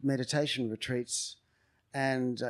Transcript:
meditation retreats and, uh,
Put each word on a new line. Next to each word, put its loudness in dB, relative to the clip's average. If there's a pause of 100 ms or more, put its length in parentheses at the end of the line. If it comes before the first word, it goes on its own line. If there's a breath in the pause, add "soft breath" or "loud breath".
meditation 2
retreats -2 (580)
and, 2
uh, -2